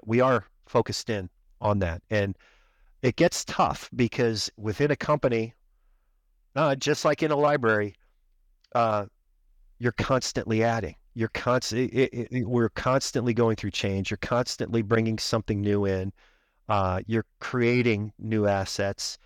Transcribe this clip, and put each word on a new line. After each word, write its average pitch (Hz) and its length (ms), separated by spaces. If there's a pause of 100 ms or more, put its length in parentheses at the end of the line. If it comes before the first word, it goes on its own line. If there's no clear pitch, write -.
we 117 160
are 127 260 (200)
focused - 440
in 98 180 (320)
on 104 200
that. 85 280
And 101 300 (640)
it 123 140
gets - 280
tough - 500
because 117 640
within 107 340
a 139 60
company, 120 580 (1040)
uh, 143 200
just 143 280
like 151 180
in 156 80
a 147 60
library, 120 600 (800)
uh, 110 320 (720)
you're 120 140
constantly 113 680
adding. 113 320 (200)
You're 113 140
const-, - 440
it, 120 200
it, 123 380
it, 123 160
we're 120 240
constantly 127 640
going 113 220
through 101 160
change. 98 380
You're 104 80
constantly 120 640
bringing 113 360
something 107 420
new 101 240
in. 95 280 (560)
Uh, 95 380
you're 110 200 (140)
creating 117 800
new 107 280
assets, 98 800